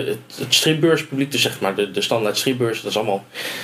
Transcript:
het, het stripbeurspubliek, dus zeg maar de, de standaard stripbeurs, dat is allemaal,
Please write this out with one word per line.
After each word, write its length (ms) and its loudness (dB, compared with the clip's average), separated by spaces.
het, 320 -6
het 140 -6
stripbeurspubliek, 800 2
dus 100 0
zeg 200 -2
maar 140 0
de, 160 -2
de 100 -2
standaard 360 0
stripbeurs, 440 0
dat 100 -6
is 60 0
allemaal, 280 0